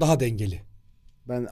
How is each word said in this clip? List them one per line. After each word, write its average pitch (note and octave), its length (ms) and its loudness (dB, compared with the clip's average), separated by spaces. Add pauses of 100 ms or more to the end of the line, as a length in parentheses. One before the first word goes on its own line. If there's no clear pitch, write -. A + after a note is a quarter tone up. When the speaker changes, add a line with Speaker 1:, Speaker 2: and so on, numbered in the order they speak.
Speaker 1:
daha D#3 200 4
dengeli. G#2 420 -2 (680)
Speaker 2:
Ben, B2 220 -4